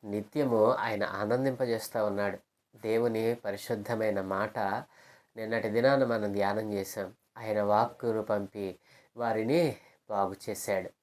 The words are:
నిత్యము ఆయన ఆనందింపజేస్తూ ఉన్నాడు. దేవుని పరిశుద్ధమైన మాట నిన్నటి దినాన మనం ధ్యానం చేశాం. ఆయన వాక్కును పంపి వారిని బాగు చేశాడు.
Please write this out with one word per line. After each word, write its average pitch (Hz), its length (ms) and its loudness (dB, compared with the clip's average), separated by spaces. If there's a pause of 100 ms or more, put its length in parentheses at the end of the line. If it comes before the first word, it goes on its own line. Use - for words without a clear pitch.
నిత్యము 110 680 2
ఆయన 107 320 -2
ఆనందింపజేస్తూ 117 1000 0
ఉన్నాడు. 101 320 -2 (380)
దేవుని 113 580 2
పరిశుద్ధమైన 107 840 -2
మాట 95 380 -2 (800)
నిన్నటి 110 320 -2
దినాన 131 360 4
మనం 107 280 0
ధ్యానం 101 400 0
చేశాం. 98 420 -6 (240)
ఆయన 107 240 -2
వాక్కును 110 600 2
పంపి 101 560 -4 (380)
వారిని 117 600 0 (340)
బాగు 98 260 0 (140)
చేశాడు. 95 400 -2 (120)